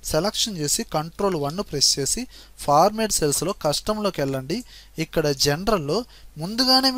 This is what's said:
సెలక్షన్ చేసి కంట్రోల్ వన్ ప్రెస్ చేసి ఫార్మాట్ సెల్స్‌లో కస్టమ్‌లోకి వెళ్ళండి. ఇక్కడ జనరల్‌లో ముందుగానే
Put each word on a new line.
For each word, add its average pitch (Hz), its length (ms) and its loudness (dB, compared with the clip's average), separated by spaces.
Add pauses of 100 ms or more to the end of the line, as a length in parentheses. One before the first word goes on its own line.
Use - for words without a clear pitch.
(100)
సెలక్షన్ 196 500 0
చేసి 147 200 0 (160)
కంట్రోల్ 165 480 -2
వన్ 156 160 -4 (100)
ప్రెస్ 139 260 2
చేసి 139 260 -2 (420)
ఫార్మాట్ 202 560 4
సెల్స్‌లో 151 320 0 (120)
కస్టమ్‌లోకి 196 580 -2
వెళ్ళండి. 135 360 -4 (460)
ఇక్కడ 160 200 -2 (220)
జనరల్‌లో 165 520 0 (440)
ముందుగానే 262 560 2